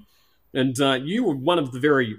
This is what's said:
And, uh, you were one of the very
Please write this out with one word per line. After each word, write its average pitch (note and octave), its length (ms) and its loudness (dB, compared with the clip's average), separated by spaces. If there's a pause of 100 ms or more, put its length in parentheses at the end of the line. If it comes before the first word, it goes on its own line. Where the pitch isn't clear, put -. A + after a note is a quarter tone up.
(520)
And, C3+ 300 0
uh, C3+ 120 4
you E3+ 320 -2
were D#3 100 0
one D#3+ 240 0
of C3 140 -4
the B2+ 60 -8
very C3 400 2